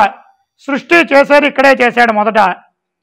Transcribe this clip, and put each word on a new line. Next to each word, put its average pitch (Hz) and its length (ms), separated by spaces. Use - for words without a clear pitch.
సృష్టి 285 280
చేసేది 285 380
ఇక్కడే 277 320
చేశాడు. 233 380
మొదట 214 200